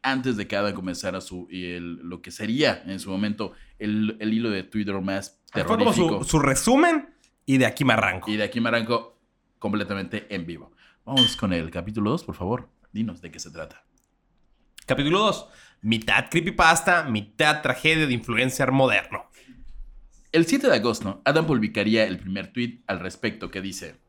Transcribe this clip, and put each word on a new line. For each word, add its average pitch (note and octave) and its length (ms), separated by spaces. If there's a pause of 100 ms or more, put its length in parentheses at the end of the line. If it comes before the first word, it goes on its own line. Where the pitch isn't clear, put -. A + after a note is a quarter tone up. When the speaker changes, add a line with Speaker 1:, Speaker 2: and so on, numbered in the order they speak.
(120)
Speaker 1:
antes C3 260
de G2+ 100
que - 80
Adam G2+ 180
comenzara F#2 480
su, F2+ 280
y F2+ 220
el, F2 260
lo F2 240
que F2+ 100
sería A2+ 540
en F#2+ 140
su G2 100
momento G#2 440 (260)
el, G#2+ 400
el G#2+ 140
hilo A2+ 160
de G2 140
Twitter G2 380
más F#2+ 380 (120)
Speaker 2:
Fue F#2+ 140
como A3+ 280
su, - 80
Speaker 1:
terrorífico. C3+ 220
Speaker 2:
su D#3+ 160
resumen C4+ 720 (360)
y C3+ 120
de C3 80
aquí A2+ 200
me A#2+ 80
arranco. G#2 380
Speaker 1:
Y G#2 60
de G#2 60
aquí G#2 180
me A#2 80
arranco A2+ 500 (400)
completamente G2 760
en F2+ 120
vivo. D#2+ 260 (340)
Vamos C3 300
con F#2+ 180
el E2 180
capítulo G#2 400
dos, D#3+ 120
por - 120
favor. - 340 (220)
Dinos G#2 300
de E2+ 100
qué - 80
se D2+ 120
trata. D#2 340 (1000)
Speaker 2:
Capítulo D3+ 340
dos. G#3+ 280 (340)
Mitad A2 480
creepypasta, E3+ 760
mitad D3+ 580
tragedia D#3 460
de B2+ 60
influencer B2 580
moderno. B2+ 540 (1040)
Speaker 1:
El E3 140
siete B3 220
de D3 80
agosto, G#2 480
Adam D#3+ 240
publicaría A2 580
el F#2 140
primer F#2 320
tweet A#2+ 360
al F#2+ 120
respecto F#2 520
que F#2+ 100
dice F#2 340 (140)